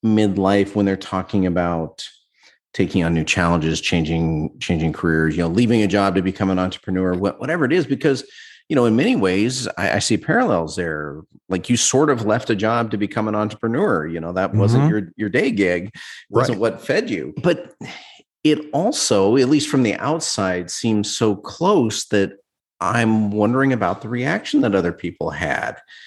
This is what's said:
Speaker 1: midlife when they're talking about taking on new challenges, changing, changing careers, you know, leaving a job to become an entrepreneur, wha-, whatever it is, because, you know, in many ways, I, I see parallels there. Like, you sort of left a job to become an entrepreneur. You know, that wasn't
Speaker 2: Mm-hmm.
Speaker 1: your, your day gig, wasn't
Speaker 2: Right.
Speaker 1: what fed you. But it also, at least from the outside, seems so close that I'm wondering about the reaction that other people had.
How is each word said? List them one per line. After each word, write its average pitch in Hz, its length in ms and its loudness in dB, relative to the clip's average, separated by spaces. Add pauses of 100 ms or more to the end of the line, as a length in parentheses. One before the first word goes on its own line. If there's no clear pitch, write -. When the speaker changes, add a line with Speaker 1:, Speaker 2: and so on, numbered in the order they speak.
Speaker 1:
midlife 101 680 2
when 101 100 2
they're 98 120 0
talking 95 500 -2
about 85 580 -2 (720)
taking 90 300 0
on 82 100 0
new 80 100 0
challenges, 82 560 0
changing, 80 760 -2
changing 80 340 -2
careers, 80 440 0
you 87 60 -2
know, 82 60 0
leaving 110 340 2
a 101 40 2
job 98 280 2
to 92 80 2
become 95 280 -2
an 92 80 0
entrepreneur, 92 560 -2
wha-, 95 220 -2
whatever 156 280 -4
it 127 80 0
is, 170 140 0
because, 135 380 0 (440)
you 156 60 -2
know, 123 120 6
in 110 100 4
many 127 180 2
ways, 110 600 0
I, - 200 0
I - 20 2
see - 180 0
parallels 120 600 0
there. 76 440 -6 (280)
Like, 92 200 -4
you 123 80 2
sort 143 320 2
of 120 160 0
left 107 240 0
a 110 80 2
job 110 360 0
to 110 40 -4
become 107 320 -2
an 107 60 -2
entrepreneur. 107 720 -2
You 82 140 -6
know, 82 120 -8
that 92 220 -2
wasn't 113 300 4
Speaker 2:
Mm-hmm. 160 60 4
Speaker 1:
your, 104 260 -2
your 104 120 -4
day 135 220 0
gig, 95 440 0 (360)
wasn't 120 260 0
Speaker 2:
Right. 110 160 0
Speaker 1:
what - 120 -12
fed 214 260 -2
you. 76 320 -6
But - 320 -2 (680)
it 151 180 4 (120)
also, 123 640 2
at 131 140 4
least 147 180 2
from 127 140 2
the 107 140 2
outside, 98 760 -4
seems 107 440 -2
so 107 220 2
close 160 720 0
that 98 320 0 (420)
I'm 110 500 2
wondering 123 420 2
about 101 280 -2
the 107 80 -12
reaction 156 540 -2
that 101 120 0
other 87 180 2
people 85 380 -8
had. 73 460 -4 (300)